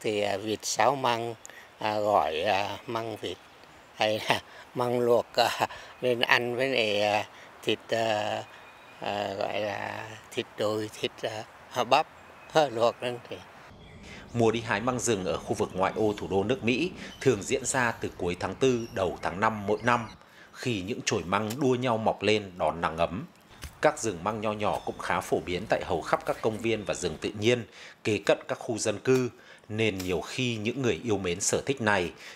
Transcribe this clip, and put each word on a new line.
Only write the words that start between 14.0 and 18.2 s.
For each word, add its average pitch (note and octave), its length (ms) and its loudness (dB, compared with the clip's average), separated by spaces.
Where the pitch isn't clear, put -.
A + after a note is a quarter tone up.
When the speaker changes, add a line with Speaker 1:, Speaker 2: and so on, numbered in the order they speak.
Speaker 2:
Mùa A2+ 180 6
đi A2+ 100 0
hái A2 200 0
măng B2 180 0
rừng G#2 260 0
ở D#2+ 120 0
khu - 160 -4
vực G2+ 200 -2
ngoại F#2 220 2
ô G#2+ 220 2
thủ F#2 100 -8
đô F#2+ 160 2
nước A#2+ 200 0
Mỹ B2+ 280 0
thường A2 220 4
diễn A#2 220 -2
ra B2 260 2
từ - 260 -6
cuối F2 220 -2